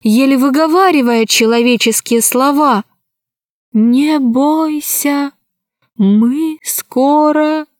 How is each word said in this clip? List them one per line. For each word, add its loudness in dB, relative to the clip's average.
еле 2
выговаривая 2
человеческие 0
слова. 0
Не 2
бойся, -2
мы 0
скоро. -2